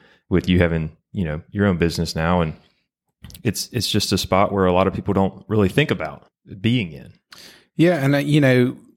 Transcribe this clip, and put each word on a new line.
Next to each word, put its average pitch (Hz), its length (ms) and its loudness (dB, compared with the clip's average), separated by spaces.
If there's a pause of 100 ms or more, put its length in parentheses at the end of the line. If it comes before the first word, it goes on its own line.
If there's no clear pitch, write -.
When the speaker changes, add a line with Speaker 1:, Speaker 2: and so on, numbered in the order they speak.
(300)
Speaker 1:
with 90 200 0
you 90 100 4
having, 82 320 0 (220)
you 104 100 -4
know, 78 180 -6 (100)
your 101 140 0
own 92 120 2
business 82 380 -2
now. 85 260 0
And 78 120 -2 (920)
it's, - 280 -6
it's 110 180 -4
just - 220 -2
a 98 60 2
spot 95 340 0
where 98 140 0
a 90 80 4
lot 92 140 2
of 92 60 -2
people 95 200 -4
don't 95 340 -2
really 104 220 2
think 147 220 0
about 78 360 -8 (340)
being 113 300 -2
in. 69 220 -20 (640)
Speaker 2:
Yeah. 160 280 2
And, 143 120 2
uh, 143 40 0
you 147 220 2
know, 127 360 4 (200)